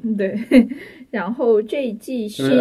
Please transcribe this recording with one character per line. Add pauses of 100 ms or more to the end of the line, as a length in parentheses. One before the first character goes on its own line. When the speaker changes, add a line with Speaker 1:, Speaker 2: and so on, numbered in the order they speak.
(180)
Speaker 1:
对。 (360)
<laughs>
然
后
这
季
新
Speaker 2:
就